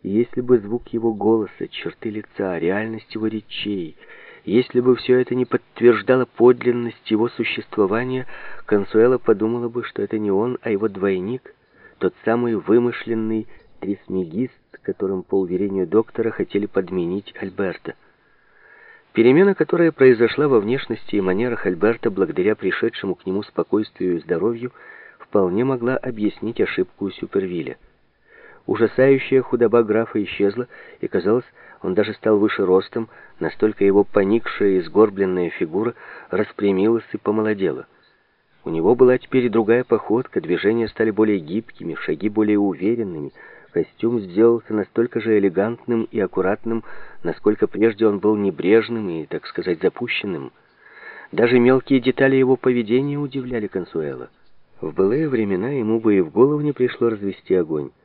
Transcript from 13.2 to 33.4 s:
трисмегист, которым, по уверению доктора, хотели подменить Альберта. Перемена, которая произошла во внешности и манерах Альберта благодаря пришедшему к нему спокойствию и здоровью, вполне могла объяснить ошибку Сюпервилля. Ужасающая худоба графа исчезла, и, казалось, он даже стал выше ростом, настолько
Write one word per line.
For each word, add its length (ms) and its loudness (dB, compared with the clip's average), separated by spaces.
трисмегист, 720 -6
которым, 400 -4
по 180 0
уверению 460 -2
доктора, 440 0
хотели 360 -4
подменить 760 -4
Альберта. 540 -8
Перемена, 400 6
которая 380 0
произошла 540 4
во 140 4
внешности 560 -4
и 60 2
манерах 420 -2
Альберта 460 0
благодаря 440 0
пришедшему 600 -4
к 100 -16
нему 200 -4
спокойствию 720 -2
и 40 -6
здоровью, 520 -4
вполне 460 0
могла 320 -2
объяснить 640 -6
ошибку 500 -4
Сюпервилля. 680 -6
Ужасающая 760 2
худоба 400 2
графа 400 0
исчезла, 460 -2
и, 60 -8
казалось, 380 0
он 80 -2
даже 220 0
стал 240 2
выше 260 0
ростом, 460 0
настолько 460 -2